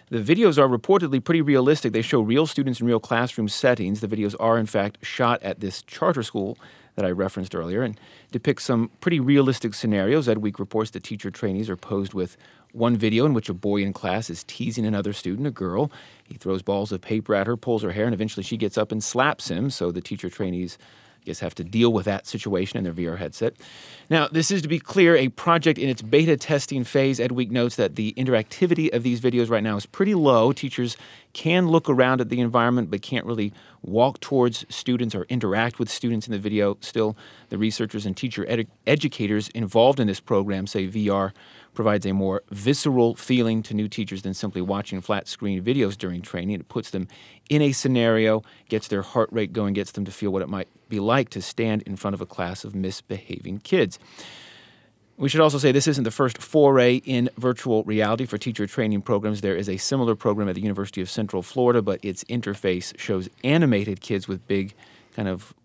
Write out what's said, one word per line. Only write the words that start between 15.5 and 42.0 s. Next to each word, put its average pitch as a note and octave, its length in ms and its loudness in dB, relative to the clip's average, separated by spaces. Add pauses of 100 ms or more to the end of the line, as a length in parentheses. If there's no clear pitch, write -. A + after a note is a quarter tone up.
girl. G#2 400 -2 (340)
He - 100 -18
throws F#2+ 260 -4
balls G2+ 320 -2
of F#2 80 -6
paper G#2+ 340 -2
at G2 120 2
her, A#2 100 -2
pulls A2+ 260 -2
her F#2 100 -4
hair, G#2 120 -2
and A#2+ 80 0
eventually G2+ 320 -4
she A2+ 140 -6
gets G2+ 180 -2
up G#2+ 160 0
and G#2+ 100 -4
slaps - 460 0
him. G#2 220 -2
So F2+ 200 -2
the F2 120 -6
teacher F#2+ 260 -8
trainees, F2+ 480 -6 (460)
I - 20 -20
guess, - 160 -10
have F2 140 -6
to E2+ 100 -8
deal A2+ 300 2
with F#2+ 100 0
that G2 220 -2
situation G2 500 -4
in G2 80 -2
their E2+ 80 -4
V E2+ 160 -4
R E2 80 -6
headset. E2 380 -4 (560)
Now, D#3 180 2
this D#3+ 220 0
is, G3 100 0
to D3+ 80 -4
be D#3 100 -2
clear, E3+ 380 4
a C3 120 4
project E3 500 2
in C#3 100 0
its B2+ 140 -4
beta D3 340 4
testing C#3 480 -2
phase. C3+ 340 2
Edweek B2 320 0
notes A#2+ 260 0
that F#2+ 200 0
the G#2+ 220 -2
interactivity C#3 720 2
of A#2+ 100 0
these B2 180 0
videos A#2+ 280 2
right A2+ 140 2
now G#2+ 140 -2
is G2+ 100 -6
pretty G3 280 0
low. C3+ 380 6
Teachers B2 460 -4 (340)
can F3 360 2
look D#3+ 200 4
around B2+ 320 4
at A#2 80 -2
the B2 120 0
environment, A#2+ 500 2
but G2+ 100 -2
can't - 240 -4
really G#2+ 280 -4 (280)
walk A#2 400 2
towards B2 480 0
students A#2+ 460 -2
or F2+ 160 -4
interact A2+ 480 0
with A2 100 -2
students A#2 380 -4
in A2+ 60 -6
the G2+ 60 -2
video. G2+ 440 0
Still, A2 340 -2 (320)
the G#2 80 -6
researchers G#2+ 480 -2
and F#2+ 100 -4
teacher A2+ 300 -6
edu-, A2+ 220 -2 (200)
educators A2 640 0
involved A#2 500 4
in A2+ 60 2
this G2 140 -2
program G2 460 -2
say G2 180 -2
V G#2 240 -2
R G2 240 0 (420)
provides G#2 320 2